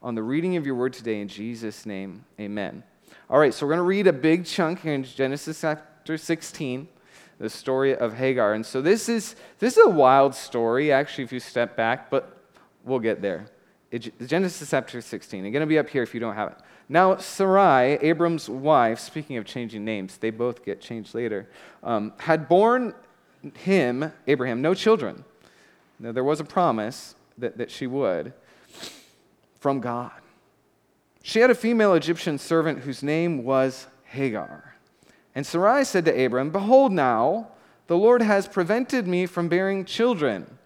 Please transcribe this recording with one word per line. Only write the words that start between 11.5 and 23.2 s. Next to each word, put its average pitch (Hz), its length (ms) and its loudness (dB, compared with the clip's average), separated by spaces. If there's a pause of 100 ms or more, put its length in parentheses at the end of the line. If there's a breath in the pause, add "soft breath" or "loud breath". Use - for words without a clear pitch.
back, 117 340 -2
but - 280 -2 (460 soft breath)
we'll 127 160 -4
get 110 220 -2
there. 98 260 -6 (440 soft breath)
It, 117 360 -12
Genesis 170 420 -4
chapter 127 320 -4
sixteen. 98 440 -12
It's 107 80 -8
gonna 151 120 -2
be 156 140 2
up 139 100 -2
here 131 140 -2
if - 100 -8
you 120 60 -8
don't 110 160 -6
have 107 160 -6
it. - 60 -20 (320 soft breath)
Now, 185 280 4
Sarai, 185 840 4
Abram's 165 480 0
wife, 127 500 2
speaking 143 380 -10
of 104 80 -8
changing 110 400 -10
names, 101 320 -6
they 113 120 -2
both 117 340 -4
get - 180 -8
changed 113 340 -14
later, 107 320 -4 (360 loud breath)
um, 107 340 -4
had 160 320 0
born 226 440 4 (640)